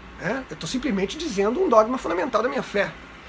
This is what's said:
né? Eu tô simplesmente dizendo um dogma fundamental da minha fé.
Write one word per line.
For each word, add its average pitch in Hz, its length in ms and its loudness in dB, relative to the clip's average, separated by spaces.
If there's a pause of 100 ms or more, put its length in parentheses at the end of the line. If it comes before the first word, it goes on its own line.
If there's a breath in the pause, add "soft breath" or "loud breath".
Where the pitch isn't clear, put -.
(200)
né? 247 300 -4
Eu - 60 -10
tô 160 100 -10
simplesmente 202 500 -2
dizendo 247 460 0
um 370 60 4
dogma 226 280 6
fundamental 311 460 0
da 247 60 0
minha 269 140 -2
fé. 185 300 0 (360 loud breath)